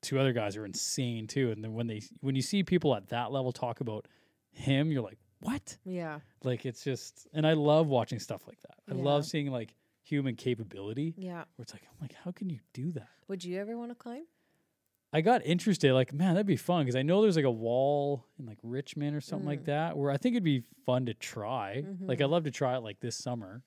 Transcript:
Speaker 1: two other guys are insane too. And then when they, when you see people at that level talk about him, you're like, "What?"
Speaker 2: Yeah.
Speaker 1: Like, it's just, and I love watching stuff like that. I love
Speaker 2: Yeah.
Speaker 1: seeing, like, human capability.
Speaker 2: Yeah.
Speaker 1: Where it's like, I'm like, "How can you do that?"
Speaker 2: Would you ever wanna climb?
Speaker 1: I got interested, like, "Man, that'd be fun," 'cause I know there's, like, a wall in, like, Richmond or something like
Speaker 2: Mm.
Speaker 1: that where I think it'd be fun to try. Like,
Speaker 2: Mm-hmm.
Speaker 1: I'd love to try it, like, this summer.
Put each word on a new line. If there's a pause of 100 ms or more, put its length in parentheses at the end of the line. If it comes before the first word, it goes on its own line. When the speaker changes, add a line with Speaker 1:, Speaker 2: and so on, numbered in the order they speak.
Speaker 1:
two
other
guys
are
insane
too.
And
then
when
they, (180)
when
you
see
people
at
that
level
talk
about (420)
him,
you're
like, (220)
"What?"
Speaker 2:
Yeah. (240)
Speaker 1:
Like,
it's
just,
and
I
love
watching
stuff
like
that. (140)
I
love
Speaker 2:
Yeah.
Speaker 1:
seeing,
like, (280)
human
capability.
Speaker 2:
Yeah. (120)
Speaker 1:
Where
it's
like,
I'm
like,
"How
can
you (120)
do
that?" (200)
Speaker 2:
Would
you
ever
wanna
climb? (880)
Speaker 1:
I
got
interested,
like,
"Man,
that'd
be
fun,"
'cause
I
know
there's,
like,
a
wall (140)
in,
like,
Richmond
or
something
like
Speaker 2:
Mm.
Speaker 1:
that
where
I
think
it'd
be (260)
fun
to
try.
Like,
Speaker 2:
Mm-hmm.
Speaker 1:
I'd
love
to
try
it,
like,
this
summer.